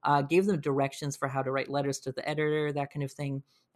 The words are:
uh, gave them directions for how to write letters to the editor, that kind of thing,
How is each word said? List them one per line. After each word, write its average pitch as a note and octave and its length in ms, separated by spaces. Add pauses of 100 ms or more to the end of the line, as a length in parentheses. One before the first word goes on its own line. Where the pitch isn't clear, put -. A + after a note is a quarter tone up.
uh, C#3+ 200
gave E3+ 220
them G3 140
directions C#3 560
for C#3+ 140
how C3+ 120
to C3 100
write C3+ 180
letters C#3 300
to C3+ 120
the - 160
editor, D3+ 460
that C#3+ 180
kind C#3+ 120
of C3+ 80
thing, C#3 320 (320)